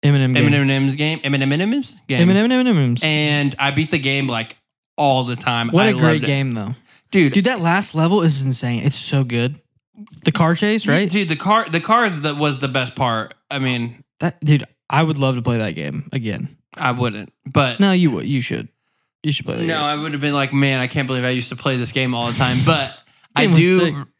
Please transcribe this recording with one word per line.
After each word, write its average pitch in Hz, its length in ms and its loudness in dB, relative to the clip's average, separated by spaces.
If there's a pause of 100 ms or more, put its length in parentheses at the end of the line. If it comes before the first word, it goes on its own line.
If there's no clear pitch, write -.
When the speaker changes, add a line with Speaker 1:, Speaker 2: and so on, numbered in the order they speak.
Speaker 1:
M 143 120 2
and 139 100 2
M 127 100 0
game. 147 120 4
Speaker 2:
M 147 140 4
and 135 100 2
M's 135 240 0
game. 151 300 -4
M 139 100 -2
and 135 80 0
M 139 60 0
game. 147 140 0
Speaker 1:
M 214 100 0
and 233 960 2
M 139 260 2
game. - 80 -2
Speaker 2:
And 147 560 0
I 139 120 0
beat 151 200 -2
the 165 80 0
game, 139 300 -2
like, 113 280 -6 (400)
all 135 280 2
the 120 100 -4
time. 117 360 -2
Speaker 1:
What 190 160 4
Speaker 2:
I - 20 6
Speaker 1:
a 214 60 4
great 160 80 0
Speaker 2:
loved 156 220 4
it. - 20 -2
Speaker 1:
game, 139 260 0
though. 113 220 -6 (360)
Speaker 2:
Dude. 156 220 4
Speaker 1:
Dude, 196 120 2
that 240 180 0
last 180 320 0
level 165 280 2
is 139 220 2
insane. 123 400 -2
It's - 140 0
so 139 260 -2
good. 120 340 -2 (680)
The 165 80 2
car 165 220 2
chase, 208 300 0
Speaker 2:
Yeah, - 80 2
Speaker 1:
right? 180 180 2
Speaker 2:
dude, 190 200 0
the 160 60 -2
car, 214 320 2
the 160 120 -2
car 233 240 2
is 175 160 -2
the, 147 140 -2
was 147 260 -2
the 135 80 -2
best 127 260 -4
part. 117 380 -2 (180)
I 139 80 -6
mean, 120 460 -4 (160)
Speaker 1:
That, - 240 -4
dude, 147 200 4 (260)
I 143 120 2
would 156 140 0
love 131 200 0
to 120 60 -6
play 120 160 0
that 104 160 -4
game 73 380 -8
again. 113 420 -6 (220)
Speaker 2:
I 135 160 -2
wouldn't, 117 400 -4 (120)
but 131 360 0
Speaker 1:
No, 202 100 4
you 180 220 4
would. 85 140 -4
You 135 140 -2
should. - 280 -8 (560)
You 131 80 -2
should - 140 -6
play - 100 -6
that 170 80 -4
Speaker 2:
No, 165 100 -2
Speaker 1:
game. 156 80 -4
Speaker 2:
I 147 140 -2
would 151 160 -6
have 143 80 -6
been 147 140 -2
like, 139 180 -2
"Man, 139 260 2
I 127 80 -2
can't 131 220 -4
believe 127 160 -2
I 127 60 0
used 123 180 -4
to 123 80 -10
play 131 200 -2
this 120 140 -4
game 127 240 -2
all 120 160 -4
the 113 80 -6
time." 127 260 0
But 143 300 0 (220)
Speaker 1:
<laughs> - 180 -20
Speaker 2:
I - 120 2
Speaker 1:
Game 196 60 4
was 160 60 8
Speaker 2:
do 180 220 6
Speaker 1:
sick. 165 140 0 (240)